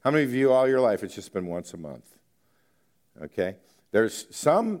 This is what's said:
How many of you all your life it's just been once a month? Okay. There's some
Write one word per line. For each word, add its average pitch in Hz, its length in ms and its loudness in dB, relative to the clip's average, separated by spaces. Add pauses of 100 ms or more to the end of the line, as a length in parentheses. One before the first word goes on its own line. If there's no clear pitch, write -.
How 135 80 0
many 151 120 2
of 123 100 -4
you 131 180 4
all 131 160 4
your 131 140 2
life 107 200 2
it's 95 140 -10
just - 180 -14
been 92 140 -6
once 87 260 -8
a 92 40 -14
month? 71 280 -16 (1160)
Okay. 90 340 -4 (360)
There's 110 440 0
some 202 460 0